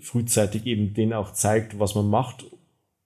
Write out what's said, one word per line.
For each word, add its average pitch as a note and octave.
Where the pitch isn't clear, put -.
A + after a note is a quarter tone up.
frühzeitig A2
eben G#2
denen A2
auch G2+
zeigt, G#2+
was G2+
man G#2
macht A#2+